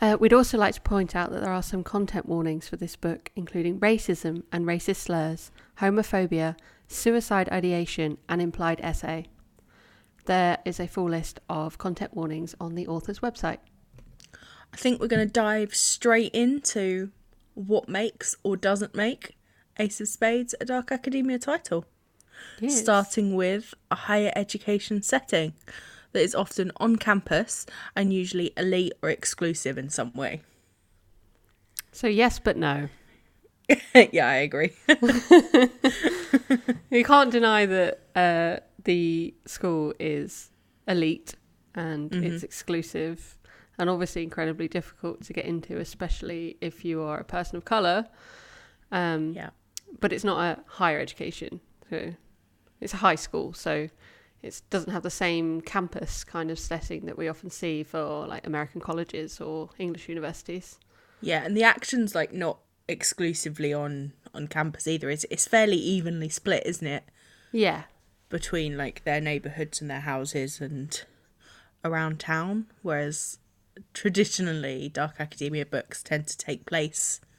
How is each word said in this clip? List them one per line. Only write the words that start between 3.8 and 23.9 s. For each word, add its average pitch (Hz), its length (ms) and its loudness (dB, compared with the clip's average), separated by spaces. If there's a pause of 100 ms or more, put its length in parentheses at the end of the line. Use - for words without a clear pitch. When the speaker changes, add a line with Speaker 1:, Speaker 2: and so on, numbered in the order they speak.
Speaker 1:
racism 185 720 0
and 170 120 0
racist 170 340 0
slurs, 165 520 -4 (300)
homophobia, 185 760 2 (320)
suicide 220 640 2
ideation, 170 680 -2 (100)
and 170 120 0
implied 165 440 0
essay. 160 420 -4 (1000)
There 180 380 4
is 180 140 -6
a 175 80 -4
full 175 220 -2
list 165 400 -4
of 160 300 -6
content 185 360 -6
warnings 160 460 -6
on 170 160 -6
the 175 100 -6
author's 170 320 -6
website. 233 400 -4 (1120)
Speaker 2:
I - 40 -20
think 247 240 0
we're 233 80 0
gonna 220 180 2
dive 214 480 0
straight - 580 2
into 208 800 0 (440)
what 202 340 0
makes - 560 -4
or 196 120 0
doesn't 196 380 0
make 226 420 -4 (400)
Ace 208 240 -4
of 208 60 -4
Spades 233 540 0
a - 40 -4
Dark 247 280 -2
Academia 262 480 -2
title. 277 440 -2 (760)
Speaker 1:
Yes. 262 200 0
Speaker 2:
Starting 202 540 2
with 185 400 0 (160)